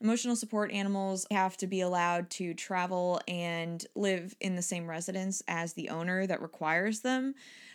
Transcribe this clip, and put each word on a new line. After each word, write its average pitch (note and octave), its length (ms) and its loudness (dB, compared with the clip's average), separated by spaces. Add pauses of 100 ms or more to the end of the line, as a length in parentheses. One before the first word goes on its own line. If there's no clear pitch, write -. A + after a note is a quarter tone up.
Emotional A#3 340 2
support G#3+ 360 0
animals G3 580 0
have F#3+ 280 4
to F#3+ 100 -4
be F#3 140 2
allowed F3 500 2
to F3 240 -4
travel F3+ 720 0
and E3+ 680 -2
live F#3+ 460 0
in F#3 160 0
the F3 80 -2
same E3+ 260 -2
residence F#3+ 580 -2
as E3+ 260 -2
the - 160 -6
owner F3+ 360 0
that F#3 160 0
requires F3 600 0
them, C4 340 0 (400)